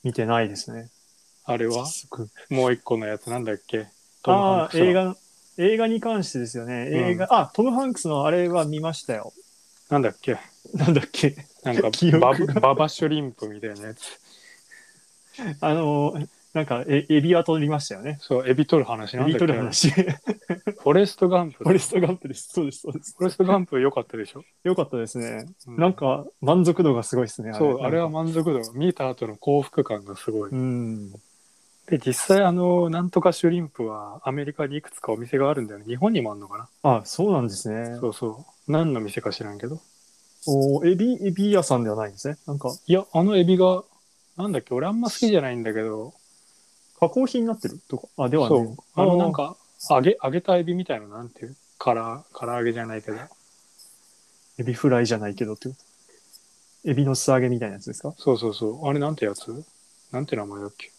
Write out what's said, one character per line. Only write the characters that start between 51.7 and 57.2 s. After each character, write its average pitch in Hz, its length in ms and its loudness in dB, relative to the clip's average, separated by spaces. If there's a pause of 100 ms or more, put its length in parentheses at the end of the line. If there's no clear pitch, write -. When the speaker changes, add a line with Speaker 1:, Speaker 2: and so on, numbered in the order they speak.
Speaker 2:
か 120 160 2
ら、 113 300 -4 (100)
唐 - 120 -10
揚 120 180 -4
げ 117 80 2
じ 120 80 -6
ゃ 113 60 -8
な 110 100 -10
い 107 60 -10
け 107 100 -10
ど。 107 60 -8 (1400)
Speaker 1:
エ 127 60 -6
ビ 120 80 -2
フ 139 160 2
ラ 120 140 4
イ 117 40 2
じ 113 80 0
ゃ 107 40 -2
な 104 100 -6
い 98 60 -8
け 113 100 -4
ど 107 100 -6
っ - 20 -10
て - 120 -12
こ 135 60 -12 (1120)
と？ 160 60 -2
エ 131 40 2
ビ 143 100 2
の 135 100 2
素 - 180 0